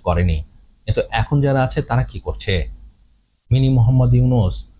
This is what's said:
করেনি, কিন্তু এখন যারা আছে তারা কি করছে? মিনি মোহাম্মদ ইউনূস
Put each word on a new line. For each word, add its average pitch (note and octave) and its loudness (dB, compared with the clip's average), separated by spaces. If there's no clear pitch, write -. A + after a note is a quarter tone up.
করেনি, F2 0
কিন্তু - -2
এখন D3 -2
যারা C3+ 2
আছে - -4
তারা B2 0
কি - -8
করছে? - -6
মিনি C3 2
মোহাম্মদ B2 2
ইউনূস B2 2